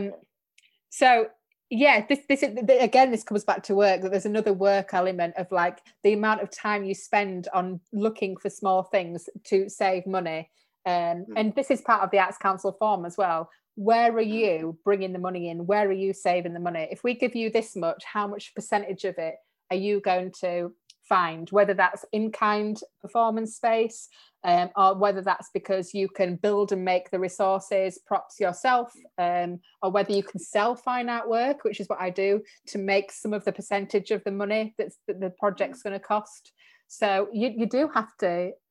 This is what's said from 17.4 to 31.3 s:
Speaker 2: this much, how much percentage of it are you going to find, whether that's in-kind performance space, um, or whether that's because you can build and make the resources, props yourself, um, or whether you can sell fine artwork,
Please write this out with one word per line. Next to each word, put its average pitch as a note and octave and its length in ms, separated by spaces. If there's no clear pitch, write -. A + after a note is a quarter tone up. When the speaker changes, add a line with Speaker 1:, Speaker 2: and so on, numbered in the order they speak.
Speaker 2:
this A3+ 260
much, E3 300
how G#3 220
much G3+ 280
percentage G3+ 480
of F3+ 140
it D#3+ 180
are F#3 60
you G3+ 220
going F#3 320
to F3 320
find, E3+ 400
whether G3+ 240
that's F#3 400
in-kind G#3+ 640
performance A3+ 560
space, A3+ 500
um, F3+ 320
or G3 180
whether F#3+ 260
that's F#3 320
because F#3+ 400
you G3 140
can F3+ 300
build G#3 340
and F#3+ 140
make F3+ 240
the F#3+ 100
resources, F#3+ 840
props - 340
yourself, A#3+ 540
um, F3 420
or F#3+ 100
whether G3+ 220
you G3 100
can - 160
sell A3 360
fine B3 320
artwork, A#3 560